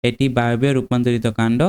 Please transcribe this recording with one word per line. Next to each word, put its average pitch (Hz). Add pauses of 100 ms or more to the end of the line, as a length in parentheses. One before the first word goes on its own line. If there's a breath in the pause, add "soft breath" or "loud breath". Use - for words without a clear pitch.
এটি 120
বায়বীয় 120
রূপান্তরিত 123
কাণ্ড। 113